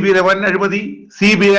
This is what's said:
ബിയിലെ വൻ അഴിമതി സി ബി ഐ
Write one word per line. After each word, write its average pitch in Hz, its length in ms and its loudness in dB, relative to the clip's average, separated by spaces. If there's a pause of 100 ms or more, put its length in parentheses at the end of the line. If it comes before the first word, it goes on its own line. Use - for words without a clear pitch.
ബിയിലെ 190 240 2
വൻ 190 120 0 (100)
അഴിമതി 196 320 -2 (360)
സി 202 120 2 (100)
ബി 202 140 2
ഐ - 60 2